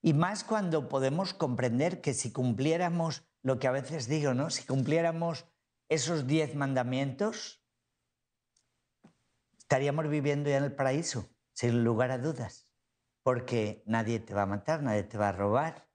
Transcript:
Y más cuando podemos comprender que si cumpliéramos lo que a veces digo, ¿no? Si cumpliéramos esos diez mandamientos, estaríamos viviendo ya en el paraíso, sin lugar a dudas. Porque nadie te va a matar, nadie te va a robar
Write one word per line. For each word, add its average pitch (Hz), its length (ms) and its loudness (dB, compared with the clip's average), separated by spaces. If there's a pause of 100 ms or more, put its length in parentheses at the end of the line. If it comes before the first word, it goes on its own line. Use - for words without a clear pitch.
Y 156 120 6
más 180 300 0
cuando 170 440 0
podemos 135 460 0
comprender 131 640 0
que 135 140 0
si 110 180 -4
cumpliéramos 160 920 0 (180)
lo 131 160 0
que - 80 0
a 127 60 4
veces 139 360 -4
digo, 143 260 2
¿no? 147 160 0
Si - 140 -6
cumpliéramos 165 840 0 (420)
esos 151 380 0
diez 151 280 2
mandamientos, 135 1080 -2 (1900)
estaríamos 143 500 0
viviendo 147 420 0
ya 139 80 2
en 139 60 2
el 143 100 -4
paraíso, 135 560 -2 (220)
sin 120 320 2
lugar 117 260 2
a 131 80 -2
dudas. 127 500 -6 (540)
Porque 120 640 0
nadie 113 340 0
te - 140 -12
va 101 80 2
a 98 40 2
matar, 104 360 -2
nadie 107 200 0
te 104 160 -8
va 101 120 2
a - 20 -2
robar 107 640 -2